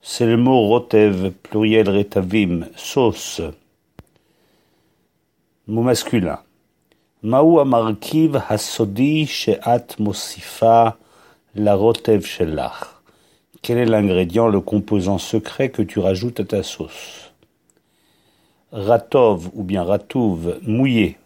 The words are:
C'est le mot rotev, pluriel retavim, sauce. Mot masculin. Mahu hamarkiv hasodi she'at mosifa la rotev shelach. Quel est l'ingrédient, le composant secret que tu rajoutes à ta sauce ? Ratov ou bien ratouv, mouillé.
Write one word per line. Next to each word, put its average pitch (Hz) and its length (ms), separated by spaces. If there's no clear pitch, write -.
C'est - 240
le 113 120
mot 127 240
rotev, 107 680
pluriel 110 440
retavim, 98 760
sauce. - 680
Mot 110 160
masculin. 110 560
Mahu 147 380
hamarkiv 135 920
hasodi 120 760
she'at - 580
mosifa 113 1000
la 104 220
rotev 107 500
shelach. - 760
Quel 120 160
est 123 80
l'ingrédient, 101 640
le 101 140
composant 98 580
secret 113 500
que 113 140
tu - 160
rajoutes 95 400
à 104 60
ta 95 180
sauce ? - 680
Ratov 107 840
ou 107 80
bien 92 220
ratouv, 92 800
mouillé. 113 640